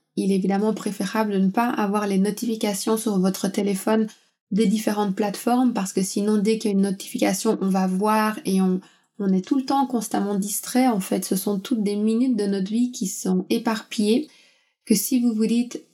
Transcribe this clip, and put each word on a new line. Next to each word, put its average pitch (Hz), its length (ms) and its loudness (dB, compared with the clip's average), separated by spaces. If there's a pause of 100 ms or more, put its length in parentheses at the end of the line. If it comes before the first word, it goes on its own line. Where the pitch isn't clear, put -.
(140)
il 196 160 0
est 196 60 2
évidemment 196 380 0
préférable 208 580 -4
de 196 60 0
ne 190 120 2
pas 240 200 0
avoir 208 360 0
les 196 120 0
notifications 208 800 0
sur 214 200 -2
votre 190 300 0
téléphone 214 600 0 (420)
des 208 160 2
différentes 208 500 0
plateformes 240 560 2
parce 196 220 -4
que 196 80 2
sinon, 208 340 0
dès 220 220 2
qu'il 214 120 -2
y 208 40 2
a - 20 2
une 196 60 4
notification, 202 800 0
on 190 80 0
va 190 160 2
voir 214 580 0
et 190 160 2
on, 185 200 2 (380)
on 196 140 2
est 185 140 2
tout 277 100 0
le 262 80 0
temps 277 220 2
constamment 214 500 -2
distrait. 254 520 0
En 208 120 2
fait, 190 240 -4
ce 196 120 -2
sont 202 240 -2
toutes 220 240 -2
des 202 120 0
minutes 226 400 2
de 202 100 0
notre 196 260 -2
vie 247 180 2
qui - 160 -6
sont 185 440 -2
éparpillées, 226 760 0 (560)
que 247 120 4
si - 240 0
vous 240 120 2
vous 220 140 0
dites, « 240 480 -2